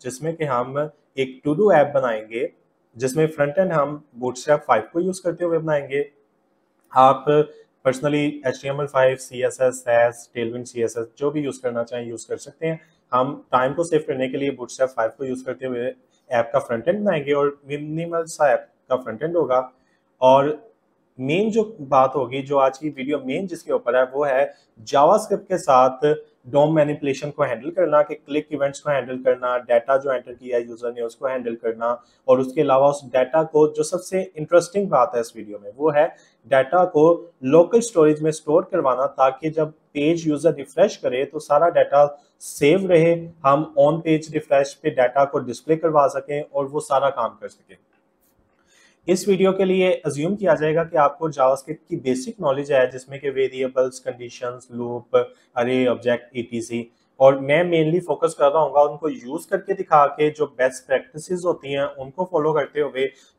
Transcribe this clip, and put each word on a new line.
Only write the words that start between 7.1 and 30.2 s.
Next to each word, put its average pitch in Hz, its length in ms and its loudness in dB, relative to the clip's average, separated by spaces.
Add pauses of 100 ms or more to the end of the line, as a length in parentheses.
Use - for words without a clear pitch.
personally 147 360 0 (240)
एचटीएमएल 139 400 -4
फ़ाइव, 131 300 2
सीएसएस, 127 720 -4
Sass, 117 340 2 (140)
Tailwind 117 280 -6
सीएसएस, 117 440 -6 (100)
जो 143 120 -2
भी 151 140 -4
यूज़ 127 180 -8
करना 120 200 -4
चाहें, 120 260 -10
यूज़ 113 200 -14
कर 117 80 -8
सकते - 300 -12
हैं। 160 140 -6 (320)
हम 139 220 0 (180)
time 131 220 0
को 165 100 -2
save 156 240 0
करने 131 200 -4
के 131 80 -6
लिए 139 200 -4
Bootstrap 127 380 -4
five 113 240 -2
को 139 60 -10
यूज़ 127 200 -8
करते 131 220 -10
हुए 123 260 -6 (380)
ऐप 117 220 0
का 135 80 0
front 117 280 -4
end 208 160 -2
बनाएंगे 151 280 -2
और 143 360 0
minimal 160 600 -6
सा 147 240 2
ऐप - 180 -2 (180)
का 131 80 0
front 113 260 -8
end 170 140 -4
होगा। 127 240 2 (600)
और 139 360 6 (600)
main 165 320 -2
जो 214 120 2 (200)
बात 135 320 2
होगी, 131 280 -4
जो 139 160 -2
आज 135 200 2
की 156 100 -10
video 135 300 -6
main 135 280 -6
जिसके 156 260 -10
ऊपर 123 240 -2
है, 131 80 4
वो 135 200 -4
है 139 280 0 (380)
JavaScript 190 580 2
के 185 100 -2
साथ 131 460 4 (440)
dom 143 260 2
manipulation 147 560 -2
को 147 120 -4
handle 127 280 -4
करना, 151 320 2
कि 147 120 -8
click 147 380 -8
events 139 280 -4
को 151 100 -4
handle 131 320 -4
करना, 123 380 0
data 120 360 2
जो 139 160 -4
enter 123 200 -6